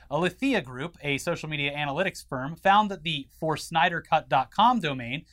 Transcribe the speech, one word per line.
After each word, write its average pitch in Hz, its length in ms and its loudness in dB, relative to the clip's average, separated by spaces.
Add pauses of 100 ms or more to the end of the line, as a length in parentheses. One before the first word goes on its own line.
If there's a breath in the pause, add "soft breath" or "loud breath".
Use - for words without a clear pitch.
(120 soft breath)
Alethea 180 480 0
Group, 135 440 -10
a 143 140 -2
social 160 300 -4
media 143 240 -2
analytics 147 560 -4
firm, 139 280 -6
found 202 340 4
that 165 140 -10
the 151 240 -4 (100)
for 156 180 -2
snyder 165 440 0
cut - 280 0
dot - 220 0
com 233 300 4
domain, 135 520 -6